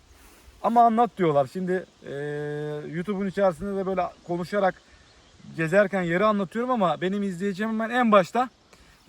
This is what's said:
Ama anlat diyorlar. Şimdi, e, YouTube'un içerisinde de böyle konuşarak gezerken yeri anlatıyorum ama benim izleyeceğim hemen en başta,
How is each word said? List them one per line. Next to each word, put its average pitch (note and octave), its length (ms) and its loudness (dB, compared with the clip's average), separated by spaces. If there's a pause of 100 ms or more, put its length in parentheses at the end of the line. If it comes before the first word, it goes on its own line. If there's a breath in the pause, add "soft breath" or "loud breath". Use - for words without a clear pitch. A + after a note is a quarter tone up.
(640 soft breath)
Ama A#3 200 4
anlat A#3 340 4
diyorlar. C#3+ 360 2
Şimdi, F#3 340 -4 (200)
e, - 60 -10 (760)
YouTube'un F#3 380 -4
içerisinde F#3+ 500 0
de F#3+ 100 -4
böyle F#3 160 -2 (240)
konuşarak F3+ 480 0 (840 soft breath)
gezerken F#3 460 2
yeri F3 220 0
anlatıyorum G#3+ 460 0
ama F3+ 300 0
benim G3 220 -2
izleyeceğim G3 500 -4
hemen A3 180 -4
en A#3+ 220 4
başta, G#3+ 360 4 (600 soft breath)